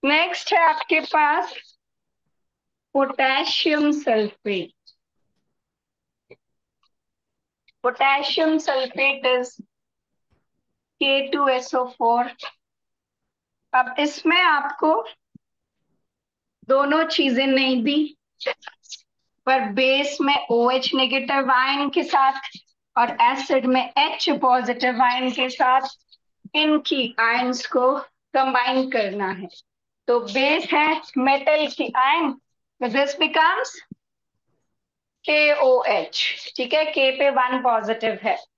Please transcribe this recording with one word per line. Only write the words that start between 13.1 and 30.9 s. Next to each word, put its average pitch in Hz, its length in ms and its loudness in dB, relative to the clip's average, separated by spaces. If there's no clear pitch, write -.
अब 247 260 0
इसमें 320 420 0
आपको 294 500 2
दोनों 277 400 2
चीजें 269 400 0
नहीं 262 360 2
दी, 294 340 0
पर 262 140 2
base 269 480 0
में 277 140 0
ओएच 247 440 0
negative 262 560 -2
ion 277 380 0
के 320 140 -2
साथ 269 380 0
और 233 260 0
acid 262 440 2
में 254 160 2
एच - 480 -2
positive 247 640 0
ion 254 280 0
के 254 180 -4
साथ 262 380 2
इनकी 302 640 0
ions 240 480 0
को 254 300 2
combine 262 580 0
करना 202 400 -2
है। 180 160 -10
तो 240 120 4
base 285 400 0
है 311 280 2